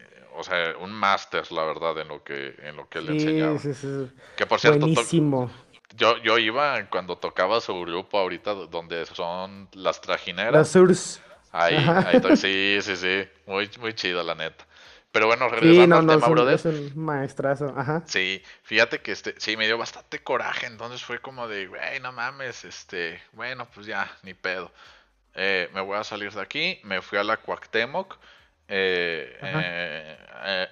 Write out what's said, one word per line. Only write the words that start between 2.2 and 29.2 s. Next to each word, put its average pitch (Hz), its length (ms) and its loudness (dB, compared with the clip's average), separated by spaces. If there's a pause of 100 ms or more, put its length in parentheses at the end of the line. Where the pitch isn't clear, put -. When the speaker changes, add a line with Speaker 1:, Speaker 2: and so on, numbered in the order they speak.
Speaker 1:
que, 69 360 -10
en 73 180 -16
lo 71 120 -18
que 82 120 -8
le 151 100 -6
Speaker 2:
Sí, - 20 -2
Speaker 1:
enseñaba. 156 460 0
Speaker 2:
sí, 143 140 -6
sí. 135 140 -10 (480)
Speaker 1:
Que, 104 120 -2
por 156 140 0
cierto, 156 300 6
to-, 120 160 2
Speaker 2:
Buenísimo. 139 440 0 (460)
Speaker 1:
yo, 113 220 4
yo 113 200 4
iba 117 500 0
cuando 90 280 -4
tocaba 92 440 2
su 95 200 -6
grupo 87 380 -2
ahorita, 92 340 -2
do-, 92 140 -8
donde 85 400 -6
son 92 680 -10
las 92 280 -4
trajineras. 98 680 0
Speaker 2:
Los - 20 -8
Surs. - 540 4 (280)
Speaker 1:
Ahí, 85 260 4
Speaker 2:
Ajá. 170 260 4
Speaker 1:
ahí - 160 6
to-, 160 160 4
sí, 101 460 2
sí, 98 160 -2
sí. 92 300 0 (200)
Muy, 101 220 -4 (100)
muy 113 160 -6
chido, 90 280 -2
la 82 120 -4
neta. 80 300 -10 (460)
Pero 110 160 4
bueno, 120 220 4 (120)
Speaker 2:
Sí, 175 260 10
Speaker 1:
regresando - 0 -
Speaker 2:
no, 165 140 8
Speaker 1:
al - 20 4
Speaker 2:
no, 160 100 6
Speaker 1:
tema, 156 60 6
Speaker 2:
es 170 100 6
un, 123 180 6
Speaker 1:
brother. 143 60 6
Speaker 2:
es 170 120 0
un 147 300 -4
maestrazo, 139 840 -4
ajá. 151 280 -2
Speaker 1:
Sí, 95 380 -2 (200)
fíjate 113 380 2
que 110 100 -8
este, - 280 -8
sí, 107 180 -4
me 110 100 0
dio 113 100 0
bastante - 460 -10
coraje, 113 420 -4
entonces 120 380 -12
fue 120 180 -8
como 127 260 -10
de, 98 200 -8
"Güey, 95 320 -8
no 127 120 -10
mames, 127 540 -10
este, 87 560 -10 (120)
bueno, 123 400 -12
pues 104 120 -20
ya, 98 240 -6 (140)
ni 95 100 -16
pedo. 90 380 -6 (640)
Eh, 92 380 -2
me 95 80 -6
voy 98 160 -4
a 107 80 -4
salir 101 280 -10
de 104 80 -10
aquí", 160 420 -6
me 95 180 -4
fui - 180 -4
a 101 60 2
la 110 120 0
Cuauhtémoc, 123 800 -4 (500)
eh, 87 720 -2